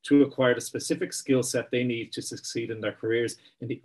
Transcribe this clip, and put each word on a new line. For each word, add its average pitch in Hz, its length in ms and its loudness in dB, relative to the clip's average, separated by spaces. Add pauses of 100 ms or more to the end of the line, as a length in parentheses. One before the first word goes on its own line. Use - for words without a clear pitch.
to 143 220 6
acquire 131 300 4
the 120 60 0
specific 165 540 -4
skill 131 280 0
set 120 300 -4
they 123 100 0
need 117 300 -4
to 117 100 -8
succeed - 480 -8
in 110 120 -6
their 107 100 -2
careers 117 460 -2 (240)
in 117 80 -10
the 120 160 -6